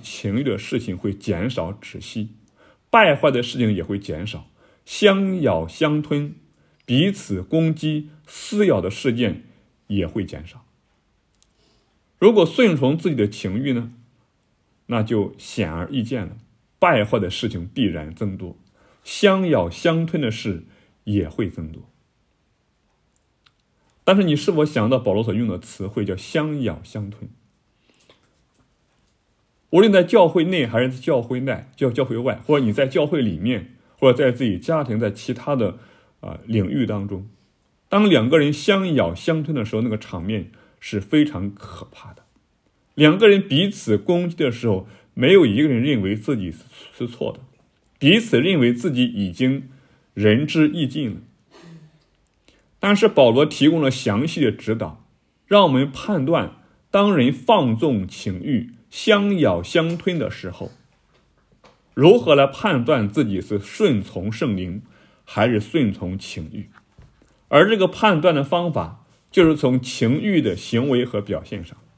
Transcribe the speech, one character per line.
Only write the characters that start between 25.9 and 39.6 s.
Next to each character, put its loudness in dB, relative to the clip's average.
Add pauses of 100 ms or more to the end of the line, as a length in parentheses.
叫 -4
相 -4
咬 -6
相 -12
吞？ -18 (2500)
无 4
论 8
在 6
教 6
会 2
内 -2
还 0
是 0
在 -10
教 0
会 -6
外， -6
叫 0
教 0
会 -4
外， -4
或 4
者 0
你 0
在 0
教 0
会 0
里 -2
面， -4 (220)
或 6
者 4
在 2
自 -4
己 0
家 -2
庭， -4
在 -2
其 -8
他 -6
的， -2 (420)
呃， -14
领 -2
域 -2
当 -6
中， -10 (580)
当 4
两 4
个 4
人 2
相 0
咬 0
相 -2
吞 -6
的 -4